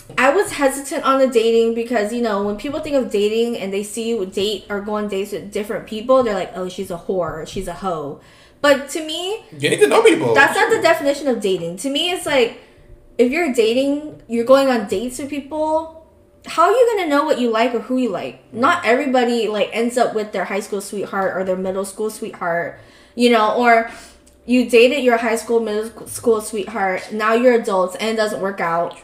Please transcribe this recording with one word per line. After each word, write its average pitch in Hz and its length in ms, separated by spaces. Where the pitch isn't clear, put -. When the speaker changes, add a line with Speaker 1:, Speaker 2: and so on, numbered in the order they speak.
Speaker 1:
I 262 120
was 370 220
hesitant 277 520
on 269 140
the 269 80
dating 226 480
because, 233 380
you 240 100
know, 208 200
when 208 140
people 294 240
think 302 160
of 233 140
dating 220 460
and 196 160
they 202 100
see 220 280
you 226 160
date 202 420
or 202 120
go 208 160
on 208 120
dates 202 240
with 190 180
different 214 360
people, 254 360
they're 214 120
like, 180 200
"Oh, 185 140
she's 185 220
a 175 60
whore, 160 420
she's 196 180
a 175 60
hoe." 156 360
But 277 300
to 339 140
me, 349 400
Speaker 2:
You 139 120
need - 100
to 415 80
know - 140
people. 208 320
Speaker 1:
that's - 200
not 453 160
the 453 100
definition 311 480
of 226 120
dating. 180 380
To 269 120
me, 320 220
it's 349 140
like, 262 320
if 247 140
you're 320 200
dating, 277 760
you're 233 160
going 269 240
on 226 180
dates 226 320
with 285 100
people, 311 800
how - 180
are - 80
you 480 140
gonna 359 120
know 285 160
what 277 140
you 240 120
like 233 240
or 220 60
who 254 160
you 247 140
like? 135 300
Not 269 320
everybody, 240 640
like, 208 240
ends 233 260
up - 160
with 214 180
their 185 120
high 202 160
school 202 200
sweetheart 196 560
or 190 80
their 185 120
middle 190 300
school 220 240
sweetheart, 170 680
you 240 160
know, 214 240
or 233 360
you 240 220
dated 247 340
your 247 160
high 226 180
school, 233 240
middle 214 240
sc-, - 100
school 220 260
sweetheart, 202 720
now 214 200
you're 240 220
adults 190 420
and 220 140
it 226 60
doesn't 214 260
work 196 180
out. 165 440